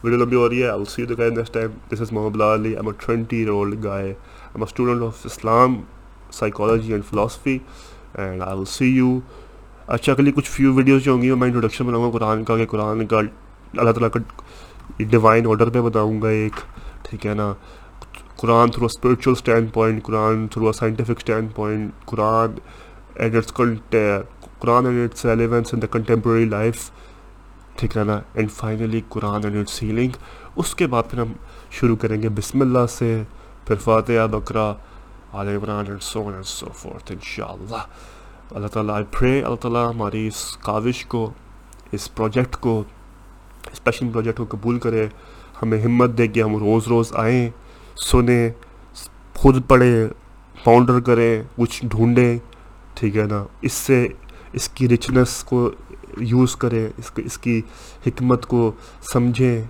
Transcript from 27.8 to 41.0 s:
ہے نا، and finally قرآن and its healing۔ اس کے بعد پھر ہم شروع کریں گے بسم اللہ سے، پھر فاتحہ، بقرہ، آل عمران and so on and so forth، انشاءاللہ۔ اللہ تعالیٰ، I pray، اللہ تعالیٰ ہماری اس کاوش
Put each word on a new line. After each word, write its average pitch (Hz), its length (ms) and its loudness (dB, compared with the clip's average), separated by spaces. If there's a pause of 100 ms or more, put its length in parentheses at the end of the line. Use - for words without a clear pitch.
ہے 107 80 0
نا، 104 80 0
and 104 340 -4 (180)
finally 110 440 -2
قرآن 104 360 -4
and 104 100 -4
its 104 300 -4
healing۔ 117 260 0 (460)
اس - 180 -4
کے 175 120 -2
بعد 120 240 0
پھر 123 80 -6
ہم 113 140 -4 (380)
شروع 117 260 0
کریں 107 260 -2
گے 113 60 -2
بسم 107 320 -2
اللہ 123 280 2
سے، 113 340 -2 (440)
پھر 110 100 0
فاتحہ، 113 500 2
بقرہ، 107 480 -2 (580)
آل 98 160 -6
عمران 104 380 -4
and 101 80 -10
so 101 320 -8
on 101 60 -10
and 95 320 -12
so - 40 -12
forth، - 420 -16
انشاءاللہ۔ 101 680 -12 (760)
اللہ 104 160 -8
تعالیٰ، 107 280 -4
I 104 40 -2
pray، 127 460 0
اللہ 120 120 -4
تعالیٰ 120 340 -2
ہماری 110 360 -4
اس - 300 -8
کاوش 110 500 -4